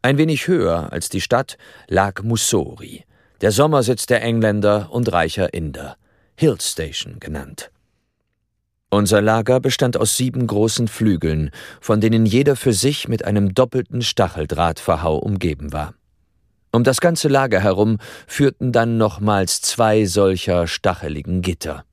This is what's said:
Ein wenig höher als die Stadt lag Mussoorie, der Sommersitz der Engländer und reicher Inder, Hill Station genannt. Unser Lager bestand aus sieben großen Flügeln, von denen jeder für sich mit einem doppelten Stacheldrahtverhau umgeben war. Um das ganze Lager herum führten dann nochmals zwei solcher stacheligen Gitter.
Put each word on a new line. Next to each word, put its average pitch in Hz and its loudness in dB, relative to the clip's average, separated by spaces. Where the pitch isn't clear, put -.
Ein 139 2
wenig 156 0
höher 87 0
als - -8
die 98 -4
Stadt - -2
lag 95 0
Mussoorie, - -2
der 104 4
Sommersitz 127 2
der 113 0
Engländer 104 2
und 117 -2
reicher 85 0
Inder, - -8
Hill 135 2
Station - -8
genannt. - -12
Unser 101 4
Lager 113 2
bestand 127 0
aus - 0
sieben 123 -2
großen 110 0
Flügeln, 80 0
von 107 0
denen 113 4
jeder 131 2
für - 0
sich 123 0
mit 120 -4
einem 101 0
doppelten 123 0
Stacheldrahtverhau 80 -2
umgeben 78 -4
war. 73 -8
Um 120 4
das - 2
ganze 165 2
Lager 135 2
herum 104 2
führten 131 0
dann 117 2
nochmals 104 0
zwei 110 2
solcher 92 2
stacheligen 80 -4
Gitter. 82 -6